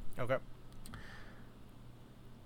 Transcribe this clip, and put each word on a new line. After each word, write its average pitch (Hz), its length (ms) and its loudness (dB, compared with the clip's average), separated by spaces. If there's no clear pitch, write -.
Okay. 123 180 8